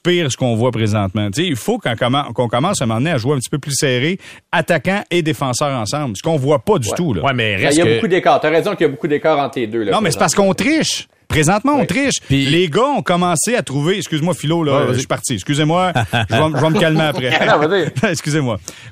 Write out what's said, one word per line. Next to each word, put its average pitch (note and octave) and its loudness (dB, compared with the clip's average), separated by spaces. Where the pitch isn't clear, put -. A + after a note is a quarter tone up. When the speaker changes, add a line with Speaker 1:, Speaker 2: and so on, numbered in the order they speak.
Speaker 1:
pire F3 0
ce - -6
qu'on B2 0
voit A#2+ 2
présentement. G#2+ -2
Tu A#2 -4
sais, F#3+ -2
il C3+ -2
faut A3 -2
qu'on B2+ -2
commen-, B2+ 0
qu'on B2 0
commence C#3+ 0
à C3 0
un - 0
moment A2+ -2
donné E3 -2
à D#3 0
jouer B2 -2
un C3+ -2
petit - -8
peu D3+ -4
plus C#3 -8
serré, C#3+ 0
attaquant F3 0
et F3 2
défenseur C#3+ -2
ensemble, B2 -4
ce - -12
qu'on D#3+ 0
voit C#3 2
pas G3+ 2
du A2+ -2
Speaker 2:
Ouais. - -4
Speaker 1:
tout, E3+ 0
là. E2 -2
Speaker 3:
Ouais, C3+ 2
mais A2 0
Speaker 2:
Ben, - 0
Speaker 3:
reste - 2
Speaker 2:
il - 4
y - 4
a F3 4
Speaker 3:
que A2+ 4
Speaker 2:
beaucoup D#3 0
d'écart. E3+ 4
T'as D3+ 0
raison D#3+ 2
qu'il F3+ -6
y E3+ 6
a C#3+ 2
beaucoup D3 -4
d'écart D3+ 2
entre C3+ -2
les A#2 -2
deux, A2+ -4
là, G2+ 0
Speaker 1:
Non, G#3+ 2
mais F3+ 0
c'est - -4
parce F3 2
Speaker 2:
présentement. G3 2
Speaker 1:
qu'on - -2
triche. C#4+ -2
Présentement, G3+ 2
on C4 2
Speaker 2:
Oui. F#3 0
Speaker 1:
triche. - -2
Speaker 3:
Puis C#3 2
Speaker 1:
Les E3+ 2
gars G3+ 2
ont C4 -2
commencé F3+ 0
à G#3 0
trouver, D3 -2
excuse-moi, D#3+ -2
Philo, E3 -2
là, C#3+ 0
Speaker 3:
Ouais, C#3+ 2
vas-y. B2 0
Speaker 1:
je A#2+ 0
suis C3 -6
parti. B2+ -4
Excusez-moi, D#3 0
Speaker 3:
<laughs> A2+ -2
Speaker 1:
je B2 0
vais, D3+ 2
je - -2
vais D#3 4
me D#3 2
calmer D#3+ 2
après. C#3 -2
Speaker 2:
<laughs> D3+ 0
Non, D#3+ 4
vas-y. E3+ 0
Speaker 1:
<laughs> A3 0
Excusez-moi. C#3+ -2